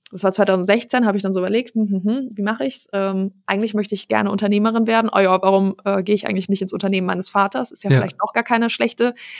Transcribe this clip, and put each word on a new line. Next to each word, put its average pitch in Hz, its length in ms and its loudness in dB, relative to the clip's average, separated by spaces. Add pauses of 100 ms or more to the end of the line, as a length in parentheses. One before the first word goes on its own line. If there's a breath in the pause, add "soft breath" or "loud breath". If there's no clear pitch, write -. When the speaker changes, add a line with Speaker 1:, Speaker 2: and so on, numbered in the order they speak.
(120)
Speaker 1:
das 180 120 -10
war 190 80 2
zweitausendsechzehn, 202 720 2
hab 202 100 2
ich 196 60 -4
dann 190 100 -2
so 185 80 0
überlegt, 220 340 -2
hm, 220 140 0
hm, 190 160 -2
hm, 254 300 -2
wie 202 80 -6
mach 214 180 -2
ich's? 269 320 -6
Ähm, 196 400 -2 (140)
eigentlich 208 280 -2
möchte 208 200 -2
ich - 140 -8
gerne 214 220 0
Unternehmerin 214 560 2
werden. 226 260 2
Oh - 60 2
ja, 185 240 4
warum, 196 420 4
äh, 196 180 0
gehe 208 120 0
ich 202 140 -2
eigentlich 190 220 -2
nicht 196 120 0
ins 190 120 -4
Unternehmen 190 320 -2
meines 185 240 -2
Vaters? 202 400 0
Ist - 140 -10
ja 202 60 2
Speaker 2:
Ja. 135 80 6
Speaker 1:
vielleicht 101 220 -2
auch 214 140 -2
gar 233 100 2
keine 233 260 2
schlechte 240 440 0 (260 loud breath)